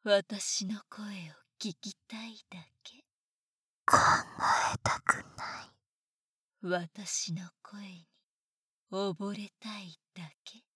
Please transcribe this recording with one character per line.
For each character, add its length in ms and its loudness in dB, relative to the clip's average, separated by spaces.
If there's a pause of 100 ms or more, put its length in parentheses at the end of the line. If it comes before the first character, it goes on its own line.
私 640 2
の 140 -4 (100)
声 160 -12
を 20 -8 (520)
聞 200 -6
き 140 -12 (140)
た 80 -12 (100)
い 240 -16
だ 80 -14 (240)
け。 220 -20 (800)
考 100 10 (800)
え 80 -6
た 180 2
く 240 2 (120)
な 280 -10
い。 60 -20 (920)
私 720 -2
の 160 -6 (140)
声 180 -16
に 280 -16 (840)
溺 460 -2
れ 240 -8
た 180 -10
い 180 -14 (180)
だ 140 -12 (160)
け。 200 -20 (100)